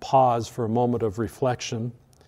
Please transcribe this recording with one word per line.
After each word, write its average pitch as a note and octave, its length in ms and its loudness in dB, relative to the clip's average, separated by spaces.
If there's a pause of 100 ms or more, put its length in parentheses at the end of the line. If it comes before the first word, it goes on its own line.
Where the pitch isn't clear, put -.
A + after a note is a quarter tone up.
pause B2 480 2
for - 160 -6
a A2 40 -2
moment A#2+ 360 2
of G#2+ 160 -2
reflection. A#2+ 720 -4 (360)